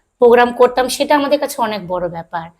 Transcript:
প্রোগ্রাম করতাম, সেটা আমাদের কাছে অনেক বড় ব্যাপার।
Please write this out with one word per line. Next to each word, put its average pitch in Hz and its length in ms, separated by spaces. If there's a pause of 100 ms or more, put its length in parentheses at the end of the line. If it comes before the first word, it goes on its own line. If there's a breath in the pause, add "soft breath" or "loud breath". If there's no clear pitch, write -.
(180 loud breath)
প্রোগ্রাম 240 340
করতাম, 247 360
সেটা 285 280
আমাদের 285 240
কাছে 262 220
অনেক 208 260
বড় 180 200
ব্যাপার। 165 520